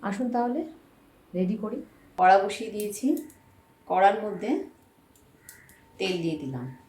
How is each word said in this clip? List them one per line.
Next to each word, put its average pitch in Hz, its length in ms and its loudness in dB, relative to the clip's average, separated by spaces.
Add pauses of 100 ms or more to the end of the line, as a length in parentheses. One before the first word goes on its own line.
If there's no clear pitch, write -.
আসুন 208 280 -2
তাহলে 247 300 0 (720)
রেডি 185 220 0
করি। 214 260 -6 (360)
কড়া 185 200 8
বসিয়ে 208 320 -2
দিয়েছি, 208 460 -2 (720)
কড়ার 196 380 4
মধ্যে 202 260 -6 (1500)
তেল 180 240 -2
দিয়ে 160 140 -2
দিলাম। 131 400 -8 (120)